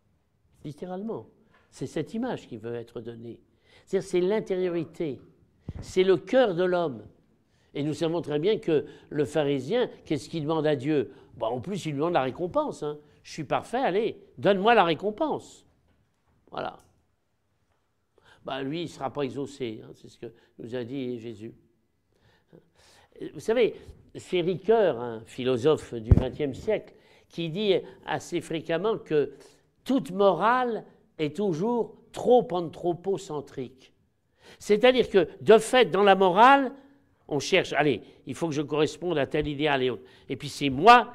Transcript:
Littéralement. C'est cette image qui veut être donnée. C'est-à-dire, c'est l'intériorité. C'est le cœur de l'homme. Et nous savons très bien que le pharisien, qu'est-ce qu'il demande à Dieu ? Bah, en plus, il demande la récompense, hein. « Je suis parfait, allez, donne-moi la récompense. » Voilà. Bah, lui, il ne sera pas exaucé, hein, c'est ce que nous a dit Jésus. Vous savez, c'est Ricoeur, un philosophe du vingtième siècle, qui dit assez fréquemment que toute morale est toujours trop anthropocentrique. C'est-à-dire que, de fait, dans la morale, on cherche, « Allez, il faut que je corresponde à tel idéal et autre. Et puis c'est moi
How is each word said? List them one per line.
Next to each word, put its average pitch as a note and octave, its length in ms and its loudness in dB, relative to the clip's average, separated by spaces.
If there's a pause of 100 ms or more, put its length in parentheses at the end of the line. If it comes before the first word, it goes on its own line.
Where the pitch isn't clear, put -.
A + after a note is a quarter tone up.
(640)
Littéralement. F#3 640 -10 (440)
C'est - 160 -12
cette C#3+ 260 -6
image A3+ 340 -6
qui A#2+ 120 -14
veut A2+ 160 -10
être A#2 260 -12
donnée. A#2 400 -14 (460)
C'est-à-dire, F#3+ 220 -4
c'est F3+ 120 0
l'intériorité. F3+ 960 -2 (640)
C'est - 240 2
le F#3 140 4
cœur A#3 360 2
de E3+ 80 0
l'homme. E3+ 400 -2 (720)
Et C#3+ 80 -4
nous D3 120 -2
savons E3 260 -2
très D3 180 -2
bien G3 200 0
que D#3+ 260 0 (240)
le D3 160 -2
pharisien, D3 640 -2 (160)
qu'est-ce - 240 -6
qu'il E3 140 -6
demande D#3 240 -2
à D3+ 100 2
Dieu ? C3+ 340 -2 (280)
Bah, A2+ 80 -2
en A#2+ 160 -4
plus, F#3+ 240 -8
il D3+ 80 -6
demande D#3+ 180 -2
la D#3 100 2
récompense, F3 600 -4
hein. « D3 160 -8 (240)
Je - 100 -20
suis D#3+ 120 -10
parfait, C#3+ 340 -4
allez, G#3+ 400 -2 (180)
donne-moi G3 380 4
la G3+ 100 6
récompense. » G3+ 800 -4 (880)
Voilà. - 260 -10 (1700)
Bah, C3+ 180 -8
lui, D3 180 -6
il E3+ 40 -6
ne - 40 -8
sera C#3 220 -8
pas D3 120 -6
exaucé, B2 600 -8
hein, B2+ 120 -20
c'est - 140 -20
ce - 100 -20
que A#2+ 80 -14 (320)
nous A#2 160 -12
a B2+ 100 -6
dit B2 340 -6
Jésus. A2 360 -14 (1800)
Vous D3+ 80 -16
savez, A3 340 0 (420)
c'est F3 260 -4
Ricoeur, F#3 580 2
un A#2 240 -10
philosophe B2+ 720 0
du A2+ 160 2
vingtième C3 420 2
siècle, F#3+ 420 -4 (360)
qui E3+ 180 -6
dit F#3 280 0 (280)
assez D3+ 380 -6
fréquemment E3 560 -4
que D3 340 -2 (520)
toute A#3+ 260 -2
morale G3+ 720 2 (340)
est D3+ 160 -4
toujours G#3 640 -2 (160)
trop A#3+ 380 4
anthropocentrique. E3+ 1400 -6 (640)
C'est-à-dire A#3 500 4
que, F3+ 180 4 (140)
de F3+ 160 8
fait, A3 300 4
dans F3+ 160 2
la G3 140 8
morale, A#3 580 6 (540)
on D3 100 0
cherche, « E3 380 2
Allez, C#3 260 2 (240)
il C#3 80 -8
faut E3+ 140 -4
que D3 60 -4
je D3 60 -4
corresponde D3+ 560 -2
à C3+ 100 0
tel D3+ 220 -4
idéal C#3+ 340 -2
et B2+ 60 2
autre. A#2 140 -6 (260)
Et C#3+ 80 -8
puis C#3+ 140 -12
c'est - 180 -2
moi G#3 460 6